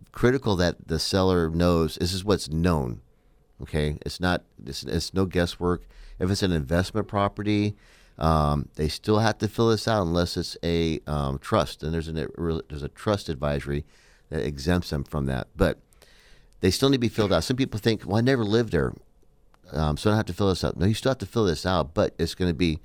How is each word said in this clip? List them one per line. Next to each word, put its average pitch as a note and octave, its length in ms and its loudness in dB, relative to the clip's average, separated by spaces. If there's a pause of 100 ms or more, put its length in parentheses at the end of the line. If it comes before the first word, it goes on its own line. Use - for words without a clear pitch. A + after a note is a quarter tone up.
(120)
critical A#2 460 2
that E2+ 300 0
the D#2+ 120 -2
seller F#2 500 2
knows E2 460 2
this F2 180 -2
is F#2 120 -6
what's F#2 240 2
known. D2+ 500 0 (640)
Okay, D2+ 440 -2
it's - 140 -8
not, F2+ 240 0 (220)
it's, C#2 180 -10
it's - 300 -4
no F#2+ 120 2
guesswork. F2 580 0 (360)
If F2+ 100 0
it's G2+ 140 0
an F#2 80 2
investment E2+ 560 0
property, G#2 680 0 (420)
um, D2+ 580 2
they D2+ 140 -2
still G#2+ 300 0
have A2 180 2
to A2 100 -2
fill A2+ 220 2
this A2 180 0
out A2 140 2
unless F2 340 0
it's - 280 -6
a, E2 440 0
um, C#2+ 320 -2
trust. - 440 -2
And D#2+ 100 -4
there's D#2+ 160 -4
an, D#2+ 60 -8
there's D#2 680 -4
a C#2+ 60 -8
trust - 400 -4
advisory C#2+ 560 -2 (440)
that D2+ 160 -4
exempts D#2+ 440 0
them C#2+ 140 -4
from D2 240 -4
that. C2 280 -4
But F2+ 240 0 (840)
they F#2+ 100 4
still C3+ 180 2
need C#3 80 4
to - 40 -4
be A2+ 80 0
filled G#2 240 0
out. E2+ 100 4
Some B2+ 140 -2
people B2 220 -4
think, A2+ 260 0
"Well, G2+ 120 0
I A#2 40 4
never B2 220 2
lived A2 300 2
there, C2+ 200 0 (800)
um, D2+ 260 0
so G#2+ 120 0
I - 20 6
don't G#2+ 60 2
have G#2+ 100 0
to F2+ 60 -8
fill G2 160 0
this F2 140 0
out." - 140 -2
No, E2+ 80 2
you A2 80 4
still C3 180 0
have B2+ 80 -2
to G2 60 -6
fill A2 200 0
this E2 200 0
out, E2 280 0
but G2+ 260 0
it's E2 160 -2
gonna F2+ 180 0
be, D#2+ 320 0